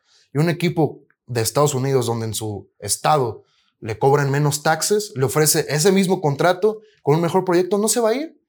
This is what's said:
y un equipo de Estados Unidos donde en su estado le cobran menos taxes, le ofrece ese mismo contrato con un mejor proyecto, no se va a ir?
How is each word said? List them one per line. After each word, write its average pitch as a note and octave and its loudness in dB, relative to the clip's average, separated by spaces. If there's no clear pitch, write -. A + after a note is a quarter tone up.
y C3+ -4
un D#3+ 2
equipo E3 -2
de A#2+ -4
Estados C#3+ 2
Unidos C3 0
donde A2+ -4
en G#2+ -8
su G#2+ -10
estado B2+ -2
le G#2+ -8
cobran C#3 2
menos D3 0
taxes, F#3 0
le C3 -2
ofrece D3+ 2
ese D3+ 2
mismo F#3 2
contrato F3+ 0
con C#3+ 2
un E3 2
mejor E3+ 0
proyecto, F3+ 0
no G#3 0
se A#3 0
va A3+ 2
a A3 2
ir? D4+ -8